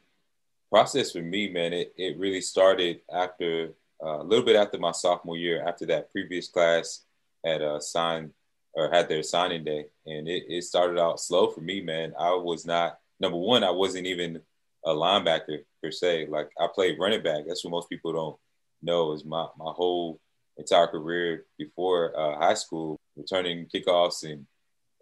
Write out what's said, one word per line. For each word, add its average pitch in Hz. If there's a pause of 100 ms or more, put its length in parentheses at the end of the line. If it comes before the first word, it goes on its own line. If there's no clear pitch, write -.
(720)
process 120
for 85
me, 95
man, 85
it, 87
it 90
really 95
started 92 (100)
after, 82 (340)
uh, 76
a -
little 101
bit 110
after 101
my 85
sophomore 87
year, 85
after 87
that 80
previous 90
class 85 (380)
had, 78
uh, 76
signed 82 (420)
or 78
had 85
their 78
signing 85
day. 76 (180)
And 78
it, -
it 85
started 87
out 82
slow 95
for 82
me, 95
man. 82
I 87
was 85
not, 85 (200)
number 90
one, 110
I 92
wasn't 92
even 87 (420)
a 80
linebacker 80 (180)
per 78
se. 82
Like, 76 (100)
I 85
played 90
running 95
back. 76
That's 87
what 90
most 85
people 82
don't 80 (460)
know, 82
is 76
my, 78 (100)
my 80
whole 87 (380)
entire 85
career 85 (120)
before, 85
uh, 76
high 92
school, 78 (180)
returning 85
kickoffs 87
and, 73 (560)